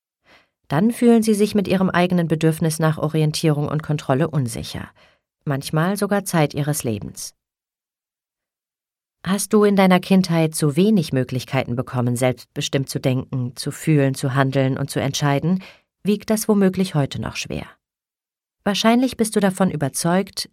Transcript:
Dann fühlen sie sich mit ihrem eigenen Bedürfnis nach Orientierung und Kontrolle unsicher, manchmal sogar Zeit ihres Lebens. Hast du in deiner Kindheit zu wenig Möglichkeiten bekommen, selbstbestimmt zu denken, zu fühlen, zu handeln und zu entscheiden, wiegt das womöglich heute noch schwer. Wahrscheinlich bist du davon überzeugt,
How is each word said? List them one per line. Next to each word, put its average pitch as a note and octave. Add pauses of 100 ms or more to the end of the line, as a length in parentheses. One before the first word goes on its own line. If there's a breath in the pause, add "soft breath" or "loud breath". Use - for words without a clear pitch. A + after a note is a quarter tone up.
(680 soft breath)
Dann F#3+
fühlen A#3
sie A3
sich G#3
mit G3+
ihrem F#3
eigenen F3
Bedürfnis D#3+
nach D#3+
Orientierung D3+
und D3+
Kontrolle D3+
unsicher, - (520 soft breath)
manchmal D#3
sogar G3+
Zeit D#3
ihres D3
Lebens. G#2 (1900)
Hast G3
du G#3
in G3+
deiner F#3
Kindheit E3
zu D3
wenig F#3+
Möglichkeiten B2+
bekommen, B2
selbstbestimmt C3
zu C#3
denken, B2+
zu -
fühlen, C#3
zu C3+
handeln C3+
und C#3
zu -
entscheiden, C#3+ (400 loud breath)
wiegt G#3
das G#3+
womöglich F#3+
heute C3
noch -
schwer. - (960)
Wahrscheinlich A#3
bist A3
du G#3+
davon F#3+
überzeugt, E3+